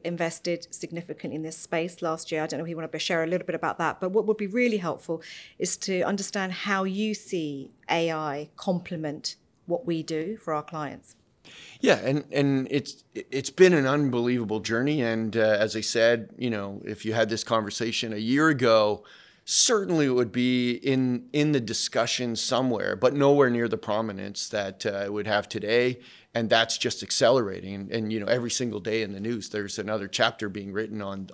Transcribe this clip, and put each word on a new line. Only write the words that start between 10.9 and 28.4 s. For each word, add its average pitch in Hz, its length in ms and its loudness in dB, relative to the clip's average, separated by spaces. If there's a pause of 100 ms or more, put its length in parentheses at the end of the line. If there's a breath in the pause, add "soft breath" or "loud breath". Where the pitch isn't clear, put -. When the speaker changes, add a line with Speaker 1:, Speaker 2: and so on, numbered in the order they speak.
Speaker 2:
Yeah, 202 160 6
and, 135 360 -2
and 139 380 2
it's, - 340 -4 (100)
it's 131 360 -6
been 180 240 8
an 139 120 4
unbelievable 123 720 2
journey. 131 420 0
And, 113 340 0
uh, 117 40 4
as 107 360 4
I 107 60 -2
said, 117 560 4
you 127 100 -4
know, 101 380 -6
if 104 180 -8
you 110 80 -2
had 110 160 2
this 110 160 -2
conversation 113 680 -2
a - 20 -6
year 131 320 4
ago, 113 560 4 (400 loud breath)
certainly 180 600 4
it 131 60 2
would 123 200 2
be 123 380 2
in, 127 640 0
in 151 180 4
the 135 80 4
discussion 117 760 0
somewhere, 110 600 0
but 127 160 4
nowhere 139 380 6
near 117 180 2
the 107 80 0
prominence 104 720 -4
that, 98 380 -4
uh, 101 180 -2
it 101 80 -4
would 104 140 -4
have 104 200 2
today. 120 540 0 (320 loud breath)
And 117 160 0
that's 113 300 4
just - 240 -4
accelerating. 98 720 2
And, 98 180 -8
and, 110 200 -2
you 110 80 -4
know, 98 60 -6
every 120 240 -4